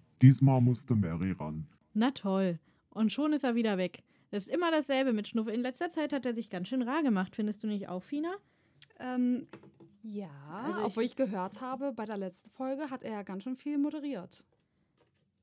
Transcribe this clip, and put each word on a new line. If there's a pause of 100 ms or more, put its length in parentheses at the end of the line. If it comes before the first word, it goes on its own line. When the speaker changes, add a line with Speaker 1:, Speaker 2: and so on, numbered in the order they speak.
(200)
Speaker 1:
diesmal
musste
Mary
ran. (280)
Speaker 2:
Na
toll. (320)
Und
schon
ist
er
wieder
weg. (280)
Das
ist
immer
dasselbe
mit
Schnuffel.
In
letzter
Zeit
hat
er
sich
ganz
schön
rar
gemacht.
Findest
du
nicht
auch,
Fina? (640)
Speaker 3:
Ähm, (560)
ja, (360)
Speaker 2:
Also
ich
Speaker 3:
obwohl
ich
gehört
habe,
bei
der
letzten
Folge
hat
er
ja
ganz
schön
viel
moderiert. (1000)